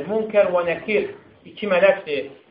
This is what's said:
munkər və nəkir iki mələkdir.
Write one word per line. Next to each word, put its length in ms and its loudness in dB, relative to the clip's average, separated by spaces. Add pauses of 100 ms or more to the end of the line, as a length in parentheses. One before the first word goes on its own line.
munkər 420 2
və 140 0
nəkir 460 -2 (340)
iki 220 -12
mələkdir. 640 2 (200)